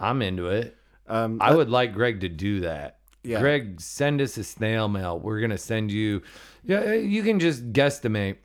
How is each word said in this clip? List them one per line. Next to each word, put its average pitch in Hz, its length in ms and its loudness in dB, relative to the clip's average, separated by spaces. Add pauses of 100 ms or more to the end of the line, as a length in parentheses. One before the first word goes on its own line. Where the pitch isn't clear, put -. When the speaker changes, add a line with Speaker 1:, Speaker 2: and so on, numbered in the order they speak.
Speaker 1:
I'm 120 220 0
into 92 260 -2
it. 113 260 -2 (320)
Speaker 2:
Um, 113 360 -2
Speaker 1:
I 110 80 6
Speaker 2:
let- 151 80 8
Speaker 1:
would 135 120 2
like 123 220 2
Greg 110 280 0
to 92 100 -2
do 95 300 -2
that. 78 380 -6 (240)
Speaker 2:
Yeah. 113 180 -2
Speaker 1:
Greg, 120 420 0
send 143 400 0
us 123 160 -2
a 104 60 -6
snail 110 440 -2
mail. 95 300 -2
We're 107 220 -4
gonna 110 180 0
send 110 320 -2
you, 104 320 0 (420)
yeah, 208 300 0
you 214 280 0
can 208 180 2
just 127 320 0
guesstimate 107 720 2